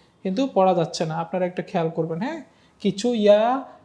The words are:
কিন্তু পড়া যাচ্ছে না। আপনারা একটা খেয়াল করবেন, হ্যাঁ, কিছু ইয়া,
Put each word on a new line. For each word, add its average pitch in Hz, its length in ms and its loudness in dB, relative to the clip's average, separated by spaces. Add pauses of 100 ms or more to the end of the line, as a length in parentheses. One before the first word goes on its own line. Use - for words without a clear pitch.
(220)
কিন্তু 196 320 -2
পড়া 190 200 4
যাচ্ছে 165 300 -2
না। 160 120 -4
আপনারা 180 300 -4
একটা 180 160 -6
খেয়াল 165 280 -4
করবেন, 165 300 -6
হ্যাঁ, 302 220 -8 (380)
কিছু 202 340 -2
ইয়া, 220 500 4 (200)